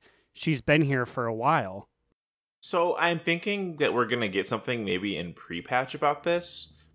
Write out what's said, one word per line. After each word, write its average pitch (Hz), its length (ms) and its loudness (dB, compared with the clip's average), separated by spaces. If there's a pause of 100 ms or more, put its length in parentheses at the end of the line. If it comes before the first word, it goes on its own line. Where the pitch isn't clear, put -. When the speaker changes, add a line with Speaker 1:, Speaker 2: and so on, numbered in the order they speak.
(340)
Speaker 1:
she's 143 280 -2
been 156 200 4
here 135 240 2
for 117 220 -4
a 113 60 -2
while. 113 540 0 (760)
Speaker 2:
So 175 360 2
I'm 170 220 2
thinking 180 580 -2
that 131 160 4
we're 117 140 2
gonna 117 200 0
get 98 200 0
something 117 360 -2
maybe 95 320 -2
in 85 180 -6
pre-patch 123 600 -4
about 151 300 0
this, - 500 -2 (220)